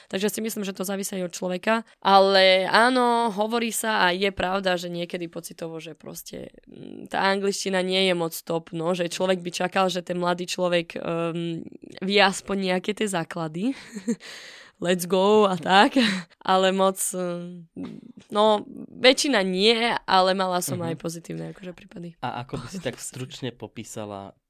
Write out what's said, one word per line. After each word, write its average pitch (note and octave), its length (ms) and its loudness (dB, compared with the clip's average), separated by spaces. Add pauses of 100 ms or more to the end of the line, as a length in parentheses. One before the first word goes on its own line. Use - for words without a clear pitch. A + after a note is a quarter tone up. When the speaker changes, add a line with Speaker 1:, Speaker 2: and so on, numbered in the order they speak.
Speaker 1:
Takže G3 240 -2
si - 80 -8
myslím, A3 240 -6
že G3 80 -6
to F#3+ 160 -6
závisí G3 260 -4
aj F#3 140 -4
od F3 80 -10
človeka, F3+ 380 -2 (240)
ale F#3+ 680 8
áno, A#3 640 4
hovorí A3 400 -2
sa - 220 -4
a G3+ 180 2
je F#3 200 0
pravda, F#3 480 -2
že F3 100 -8
niekedy F3 400 -8
pocitovo, E3 480 -12
že D#3+ 180 -14
proste, - 540 -16 (160)
mm, - 460 -16
tá - 180 0
angličtina G3 540 -2
nie F#3 260 2
je F#3 60 2
moc E3 240 -2
top, E3 340 -6
no, E3 220 -2
že E3+ 160 -2
človek F#3 320 0
by F3 100 -8
čakal, F#3 380 0
že F3+ 100 -4
ten F3 160 -6
mladý F3 300 -2
človek, F3 500 -2
ehm, E3+ 720 -4 (340)
vie G3+ 220 4
aspoň F#3+ 500 2
nejaké F3+ 220 -2
tie G#3+ 160 -4
základy. E3+ 640 -4
<laughs> G#3+ 460 -8 (580)
Let's F3 260 0
go F#3+ 380 4
a F#3+ 140 2
tak. F#3+ 360 6 (280)
<laughs> - 200 -20
Ale F#3+ 300 4
moc, F#3+ 260 2 (140)
ehm, F3 560 -8 (600)
no, G#3 360 4 (240)
väčšina C4 540 4
nie, F#3+ 340 2 (280)
ale F#3 300 4
mala F#3 260 0
som F3+ 180 -4
Speaker 2:
Mhm. E3+ 100 -4
Speaker 1:
aj E3 80 -4
pozitívne, E3 540 -10
akože, F3+ 220 -16
prípady. F3 480 -16
Speaker 2:
A A#2+ 220 -8
ako - 160 -10
by - 100 -12
si F#3+ 140 -10
Speaker 1:
<laughs> - 60 -6
Speaker 2:
tak A#2 100 -6
stručne B2+ 540 -10
popísala G#2 800 -12 (160)